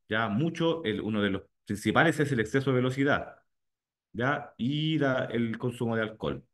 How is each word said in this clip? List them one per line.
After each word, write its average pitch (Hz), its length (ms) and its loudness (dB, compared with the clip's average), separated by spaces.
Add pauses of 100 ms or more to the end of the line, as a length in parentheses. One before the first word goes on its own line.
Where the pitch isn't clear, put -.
¿Ya? 110 180 0
Mucho, 165 560 0
el, 107 160 -2
uno 107 220 -2
de 101 80 4
los 95 140 -2 (220)
principales 131 540 2
es 135 140 0
el 113 80 2
exceso 135 300 0
de 127 40 4
velocidad, 127 600 0 (760)
¿ya? 135 460 -2
Y 151 420 0
la, 131 320 2
el 117 260 -2
consumo 120 380 -2
de 113 60 0
alcohol. 95 520 -6